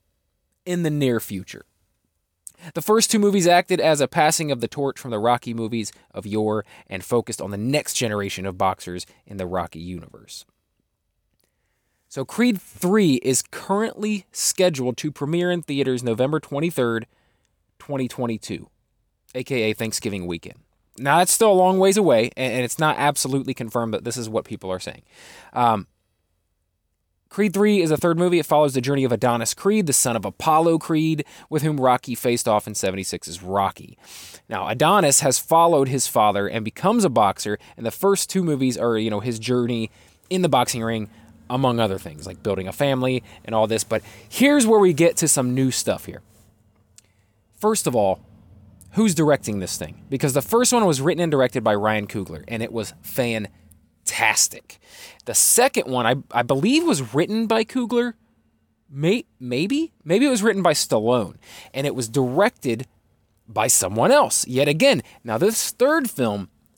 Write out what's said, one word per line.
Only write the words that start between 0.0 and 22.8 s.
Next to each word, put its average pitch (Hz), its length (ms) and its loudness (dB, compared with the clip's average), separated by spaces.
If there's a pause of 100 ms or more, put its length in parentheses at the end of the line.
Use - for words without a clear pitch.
in 180 180 -2
the 156 60 2
near 135 320 2
future. - 420 -12 (1120)
The 165 80 -6
first - 260 2
two 226 80 2
movies 202 300 4
acted 175 340 4
as 151 200 2
a 131 60 2
passing 156 440 0
of 120 100 -4
the 113 60 -4
torch 139 320 -6
from 127 100 -12
the 113 80 -4
Rocky 120 340 0
movies 113 400 -6 (220)
of 107 140 -12
yore 107 360 -2 (220)
and 92 180 -12
focused 117 380 -4
on 98 80 -8
the 101 80 -8
next 131 380 -4
generation 101 500 -4
of 95 100 -6
boxers 92 520 -4 (180)
in 101 120 -16
the 92 100 -6
Rocky 85 320 -6
universe. - 640 -16 (1600)
So 135 160 -8
Creed 226 380 0
Three 180 540 2
is 131 340 0
currently 214 800 -4
scheduled 135 640 -2
to 147 140 -6
premiere 170 380 -2
in 175 140 -2
theaters 131 400 -2
November 127 360 0
twenty-third, 131 680 -2 (720)
twenty 135 280 -6
twenty-two, 113 600 -6 (640)
A 127 100 -8
K 110 280 0
A - 20 -2
Thanksgiving 101 540 -6
weekend. - 320 -10 (400)
Now, 143 180 2
that's 185 140 4
still 220 200 4
a - 20 6
long 185 260 6
ways 196 180 4
away, 127 400 4
a-, 123 40 -6
and 127 220 -2
it's - 140 -6
not 156 220 0